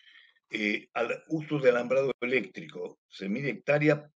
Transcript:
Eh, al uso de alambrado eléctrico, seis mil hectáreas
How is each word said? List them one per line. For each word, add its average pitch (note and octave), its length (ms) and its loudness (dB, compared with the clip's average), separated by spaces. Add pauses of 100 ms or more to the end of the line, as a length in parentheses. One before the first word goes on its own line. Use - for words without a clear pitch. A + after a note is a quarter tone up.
(500)
Eh, G#2 440 -2
al A#2+ 360 -4
uso D3+ 300 -2
de B2+ 100 6
alambrado B2 420 2 (100)
eléctrico, - 880 -4
seis G2 240 -8
mil C3+ 140 -4
hectáreas C#3+ 720 2